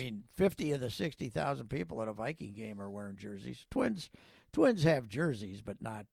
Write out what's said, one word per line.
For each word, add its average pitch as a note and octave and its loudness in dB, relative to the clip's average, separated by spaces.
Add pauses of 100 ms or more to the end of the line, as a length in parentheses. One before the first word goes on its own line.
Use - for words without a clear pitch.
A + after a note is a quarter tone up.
mean, A2+ -6 (120)
fifty F3+ 2
of C#3 0
the B2 -2
sixty D3+ -4
thousand C#3 -2
people D#3+ -4
at A2 -2
a G#2+ -2
Viking A2+ -6
game G#2+ -10
are G2 -8
wearing G2+ -8
jerseys. G#2 -10
Twins, A#3+ 2 (440)
Twins B3 6
have C#3+ 6
jerseys, G#2 -2
but - -8
not A2 -8